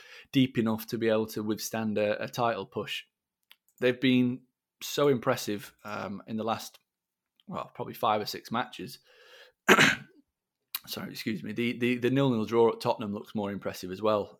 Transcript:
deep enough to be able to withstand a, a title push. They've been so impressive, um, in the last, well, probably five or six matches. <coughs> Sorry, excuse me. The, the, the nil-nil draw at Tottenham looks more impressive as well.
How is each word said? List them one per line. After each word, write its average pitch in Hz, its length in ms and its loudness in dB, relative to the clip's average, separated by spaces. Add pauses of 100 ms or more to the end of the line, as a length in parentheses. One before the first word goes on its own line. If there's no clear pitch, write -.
(300)
deep 131 280 4
enough 110 300 0
to 120 100 -4
be 110 100 0
able 110 200 2
to 110 140 -6
withstand 110 560 -4
a, 107 240 0
a 110 60 -6
title 113 380 -2
push. - 380 -8 (760)
They've 123 180 4
been 127 420 4 (420)
so 147 260 2
impressive, 117 640 0 (120)
um, 104 420 -8
in 113 100 -8
the 107 80 -4
last, - 340 -4 (680)
well, - 260 -8
probably 117 200 -10
five 110 260 0
or 101 60 -6
six - 260 -10
matches. 117 520 -6
<coughs> - 40 -20 (1800)
Sorry, - 240 -10
excuse - 320 -6
me. 107 100 -8
The, 120 260 -2
the, 123 180 2
the 120 140 2
nil-nil 127 340 4
draw 113 240 6
at 110 120 0
Tottenham 113 320 -2
looks - 220 -8
more 101 160 -2
impressive 95 400 -8
as 92 100 -8
well. 107 400 0